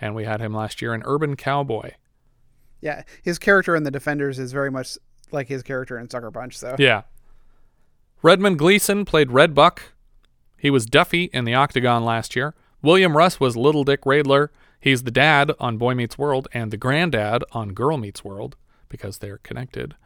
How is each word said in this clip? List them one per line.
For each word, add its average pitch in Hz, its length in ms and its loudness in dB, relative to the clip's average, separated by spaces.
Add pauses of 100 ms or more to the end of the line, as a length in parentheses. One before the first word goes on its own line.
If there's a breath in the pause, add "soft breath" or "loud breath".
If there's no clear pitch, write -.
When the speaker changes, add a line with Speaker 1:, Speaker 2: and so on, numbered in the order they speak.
Speaker 1:
and 107 120 -6
we 110 120 -8
had 107 160 -4
him 110 120 -6
last 107 280 -8
year 117 120 -4
in 113 120 -6
Urban 147 300 -2
Cowboy. 135 560 -4 (920)
Speaker 2:
Yeah, 151 220 -10 (200 loud breath)
his 175 160 -4
character 190 360 2
in 156 80 0
The 143 80 -4
Defenders 139 480 -4
is 127 120 -8
very 139 200 -4
much 131 260 -10 (340)
like 139 160 -6
his 135 160 -8
character 127 340 -8
in 117 120 -14
Sucker 117 220 -10
Punch, 120 260 -14
so. 127 220 -10
Speaker 1:
Yeah. 120 240 2 (1160)
Redmond 185 380 4
Gleeson 202 460 2
played 151 260 2
Red 147 220 6
Buck. 147 400 2 (640)
He 143 120 0
was 131 160 4
Duffy 170 460 2
in 123 140 -4
The 117 80 -2
Octagon 123 500 2
last 113 320 -4
year. 139 180 -4 (280)
William 175 340 4
Russ 175 240 4
was 127 180 2
Little 143 260 4
Dick 139 200 0
Radler. 139 460 2 (300 soft breath)
He's 127 240 2
the 127 80 -6
dad 143 480 4
on 113 180 -4
Boy 120 180 0
Meets 120 220 -6
World 139 360 -2
and 113 180 -6
the 107 60 -8
granddad 127 720 0
on 107 220 -8
Girl 135 240 -2
Meets 104 260 -12
World, 101 320 -12 (320)
because - 320 -14
they're 101 200 -14
connected. 123 560 -12 (100)